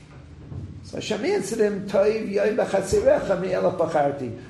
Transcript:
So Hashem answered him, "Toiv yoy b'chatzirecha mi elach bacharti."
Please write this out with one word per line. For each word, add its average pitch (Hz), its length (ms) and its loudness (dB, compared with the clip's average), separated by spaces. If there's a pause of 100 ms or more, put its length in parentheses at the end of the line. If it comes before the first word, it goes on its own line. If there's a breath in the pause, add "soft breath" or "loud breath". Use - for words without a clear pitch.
(840)
So - 140 -12
Hashem 214 280 -4
answered 349 340 0
him, 208 300 0
"Toiv 214 420 2
yoy 208 240 2
b'chatzirecha 202 840 2
mi 190 80 -2
elach 185 280 0
bacharti." 143 600 0 (100)